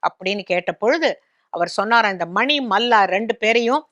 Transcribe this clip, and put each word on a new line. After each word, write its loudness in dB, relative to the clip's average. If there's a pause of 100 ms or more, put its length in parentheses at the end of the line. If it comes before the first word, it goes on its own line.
அப்படின்னு -4
கேட்ட -2
பொழுது 0 (420)
அவர் -2
சொன்னாராம், 2
"இந்த -4
மணி, 0
மல்லா 2
ரெண்டு -2
பேரையும் 0